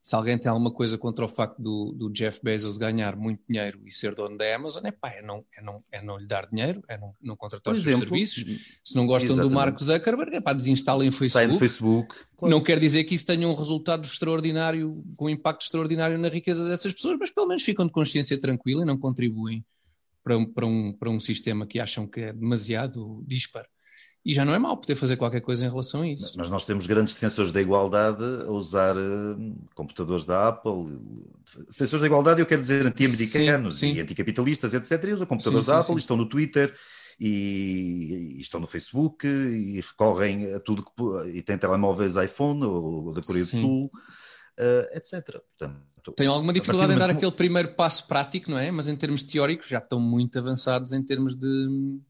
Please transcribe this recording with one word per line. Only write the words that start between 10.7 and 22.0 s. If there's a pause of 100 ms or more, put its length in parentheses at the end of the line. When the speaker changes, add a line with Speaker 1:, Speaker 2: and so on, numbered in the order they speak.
Speaker 1:
o
Speaker 2:
Saem
do
Speaker 1:
Facebook.
Speaker 2:
Facebook, (220)
claro.
Speaker 1:
Não
quer
dizer
que
isso
tenha
um
resultado
extraordinário, (140)
com
um
impacto
extraordinário
na
riqueza
dessas
pessoas,
mas
pelo
menos
ficam
de
consciência
tranquila
e
não
contribuem (580)
para
um,
para
um,
para
um
sistema
que
acham